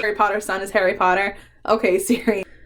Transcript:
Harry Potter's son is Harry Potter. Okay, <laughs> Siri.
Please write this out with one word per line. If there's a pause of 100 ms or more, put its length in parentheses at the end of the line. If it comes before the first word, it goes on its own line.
Harry
Potter's
son
is
Harry
Potter. (300)
Okay,
<laughs>
Siri. (220)